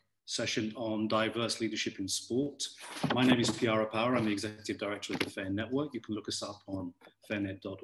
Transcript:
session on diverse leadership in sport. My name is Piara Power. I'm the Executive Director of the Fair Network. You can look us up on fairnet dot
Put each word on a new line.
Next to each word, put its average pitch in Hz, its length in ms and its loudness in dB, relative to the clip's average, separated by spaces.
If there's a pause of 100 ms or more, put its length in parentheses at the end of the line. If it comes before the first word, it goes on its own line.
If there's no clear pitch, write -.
(240)
session - 540 -2
on 110 320 0
diverse 110 500 0
leadership 110 400 -2
in 95 80 -4
sport. 135 560 -2 (500)
My 127 100 6
name 123 180 8
is 110 80 4
Piara 110 420 4
Power. 117 240 2
I'm 113 80 2
the 107 80 2
Executive 104 460 -4
Director 104 340 -4
of - 80 -2
the - 100 0
Fair 98 200 -4
Network. 123 440 -2
You 113 60 -6
can 110 160 -4
look 104 140 -6
us - 120 -4
up 101 240 -8
on 92 280 -6 (360)
fairnet 101 300 -2
dot - 240 -8